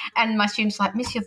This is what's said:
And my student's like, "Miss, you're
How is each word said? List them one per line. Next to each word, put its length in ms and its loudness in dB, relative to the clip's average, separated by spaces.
And 200 2
my 100 4
student's 340 0
like, 160 0
"Miss, 180 -4
you're 120 -2